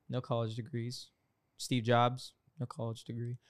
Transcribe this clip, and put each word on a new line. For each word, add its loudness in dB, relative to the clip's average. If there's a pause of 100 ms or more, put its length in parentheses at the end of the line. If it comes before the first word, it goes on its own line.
(100)
no -2
college -2
degrees. -6 (480)
Steve 0
Jobs, 4 (240)
no -4
college -6
degree. -6 (120)